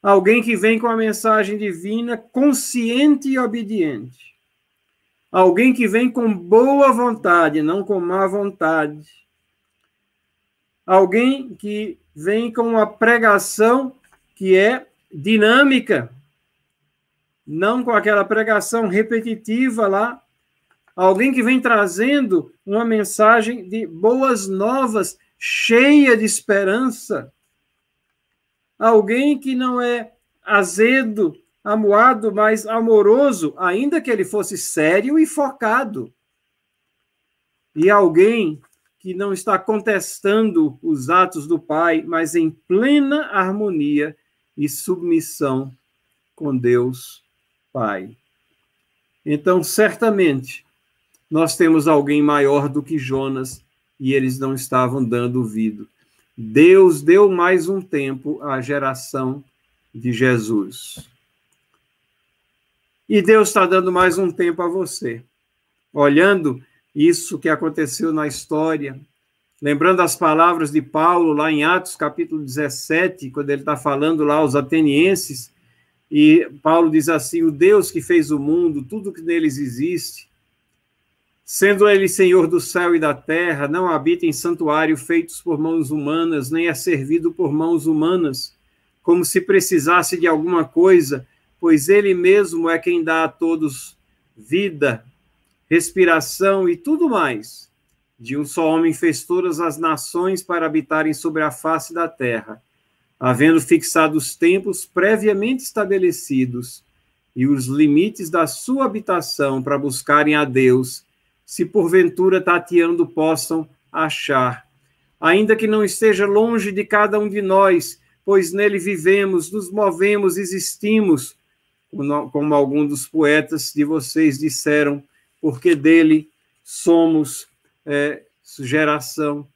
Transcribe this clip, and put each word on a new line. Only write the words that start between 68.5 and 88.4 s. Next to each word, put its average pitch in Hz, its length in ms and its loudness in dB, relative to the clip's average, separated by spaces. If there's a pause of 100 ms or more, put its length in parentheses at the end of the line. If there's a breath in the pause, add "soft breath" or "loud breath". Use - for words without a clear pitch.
lembrando 151 400 0
as 170 140 0
palavras 165 560 2
de 151 120 0
Paulo 165 500 0
lá 151 180 -2
em 147 140 0
Atos, 180 320 -2
capítulo 156 480 -6
dezessete, 147 880 -4
quando 143 200 -6
ele 139 120 -4
tá 147 140 -4
falando 147 480 -2
lá 147 120 2
aos 147 180 0
atenienses, 151 960 0 (600)
e 151 360 4 (160)
Paulo 165 280 2
diz 156 180 0
assim: 165 340 -2
"O 160 80 2
Deus 180 400 2
que 160 120 -6
fez 156 280 0
o 151 80 -2
mundo, 151 440 -2
tudo 196 300 -10
que 165 100 -18
neles 160 340 -2
existe, 143 720 -8 (1160)
sendo 202 440 2
ele 196 200 4
Senhor 185 380 4
do 165 140 0
céu 175 340 -2
e 165 40 2
da 151 160 0
terra, 156 520 -4
não 180 220 -2
habita 170 380 -2
em 156 60 0
santuário 160 640 -2
feitos 165 440 -6
por 160 180 -6
mãos 160 320 -2
humanas, 151 600 -4
nem 165 180 -2
é 156 60 -2
servido 160 580 -2
por 156 200 -4
mãos 160 340 -2
humanas, 160 680 -2 (480)